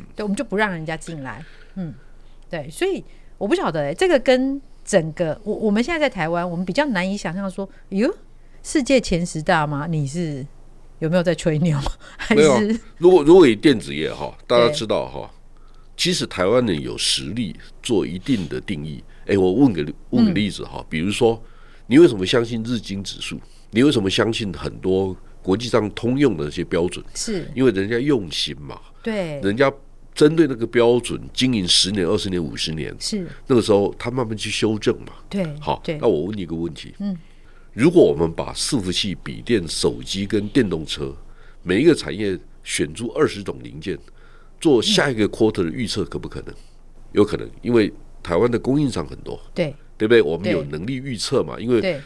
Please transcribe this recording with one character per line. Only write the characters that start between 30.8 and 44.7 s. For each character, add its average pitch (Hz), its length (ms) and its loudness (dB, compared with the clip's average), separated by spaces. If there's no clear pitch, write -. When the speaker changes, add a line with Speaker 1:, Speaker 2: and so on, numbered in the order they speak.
Speaker 2:
准 82 200 -6
经 127 200 2
营 92 140 0
十 - 220 2
年、 95 160 0
二 101 100 2
十 95 140 -2
年、 90 120 -2
五 65 140 -6
十 - 160 -6
年。 67 260 -8
Speaker 1:
是。 - 280 -6
Speaker 2:
那 131 80 2
个 117 60 6
时 101 100 2
候 101 280 4
他 120 120 -6
慢 127 160 -2
慢 110 100 -6
去 101 120 -8
修 107 300 0
正 107 220 0
嘛。 - 120 -16
Speaker 1:
对， 190 180 -4
Speaker 2:
好， 147 240 -4
Speaker 1:
对。 156 160 -6
Speaker 2:
那 127 80 2
我 80 140 2
问 104 140 -6
你 98 60 -6
一 85 40 -8
个 - 80 -8
问 82 180 -6
题。 - 260 -16
Speaker 1:
嗯。 202 180 -4
Speaker 2:
如 127 160 4
果 170 120 8
我 80 120 6
们 82 180 0
把 - 220 -8
伺 - 260 -4
服 92 100 -4
器、 90 260 -4
笔 60 260 -12
电、 101 260 0
手 62 340 -2
机 95 240 -6
跟 104 220 -2
电 113 200 2
动 80 180 -6
车 71 280 -8
每 92 200 2
一 - 20 4
个 165 100 8
产 76 220 -8
业 98 220 -4
选 80 320 -4
出 113 140 -8
二 147 180 0
十 101 160 -4
种 82 200 -10
零 - 180 -14
件， 80 180 -8
做 135 200 6